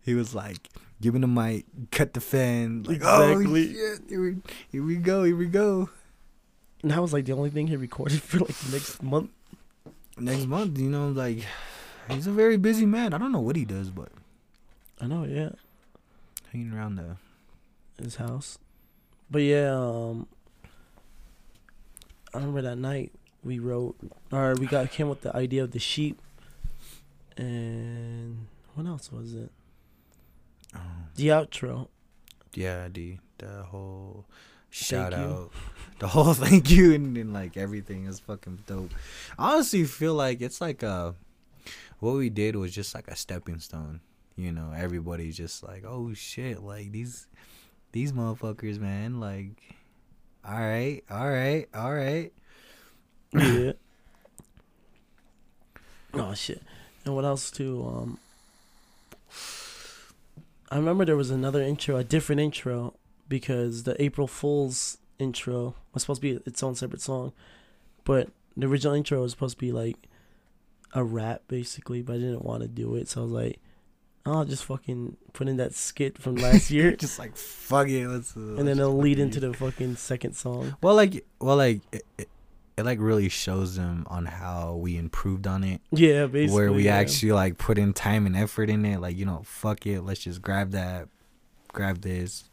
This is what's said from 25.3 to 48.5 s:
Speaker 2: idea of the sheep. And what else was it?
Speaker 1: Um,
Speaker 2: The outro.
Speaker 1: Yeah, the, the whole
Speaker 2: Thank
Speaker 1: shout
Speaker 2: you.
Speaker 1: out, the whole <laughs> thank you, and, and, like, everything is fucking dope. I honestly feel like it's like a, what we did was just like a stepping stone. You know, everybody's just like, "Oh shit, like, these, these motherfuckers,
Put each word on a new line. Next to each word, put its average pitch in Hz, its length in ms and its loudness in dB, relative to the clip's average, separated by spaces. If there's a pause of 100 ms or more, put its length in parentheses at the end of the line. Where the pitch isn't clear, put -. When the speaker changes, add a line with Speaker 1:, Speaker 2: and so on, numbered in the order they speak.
Speaker 2:
idea 131 280 0
of 123 80 -6
the 120 80 -4
sheep. - 400 -2 (1160)
And 117 1120 -8 (280)
what 156 100 -6
else 160 260 -8
was 117 220 -10
it? 117 160 -10 (1200)
Speaker 1:
Um, 85 420 -12
Speaker 2:
The 143 140 0
outro. 127 580 0 (680)
Speaker 1:
Yeah, 90 380 -6
the, 90 260 -12 (200)
the 101 260 -14
whole 98 600 -14 (460)
Speaker 2:
Thank - 20 -20
Speaker 1:
shout 92 400 -4
Speaker 2:
you. 90 40 -4
Speaker 1:
out, 90 340 -6 (480)
the 98 80 -4
whole 151 260 8
<laughs> - 0 -
thank 147 360 8
you, 175 240 12
and, 139 240 2
and, 110 160 -6
like, 92 220 -6
everything 98 500 -6
is 95 140 -10
fucking 98 480 -12
dope. 92 260 -8 (460)
I 262 140 2
honestly 233 320 4
feel 156 280 0
like 131 280 0
it's 120 180 -8
like 156 240 -6
a, 90 320 -4 (840)
what 120 160 0
we 135 140 0
did 107 260 0
was 92 180 -4
just 101 200 -8
like - 140 -14
a - 80 -14
stepping 85 440 -8
stone. 80 420 -12 (340)
You 90 160 -6
know, 80 240 -8
everybody's 85 640 -6
just 85 260 -12
like, 95 240 -16
"Oh 120 260 -10
shit, 117 480 -10
like, 101 300 -12
these, 120 340 -10 (680)
these 135 200 -2
motherfuckers, 110 680 -4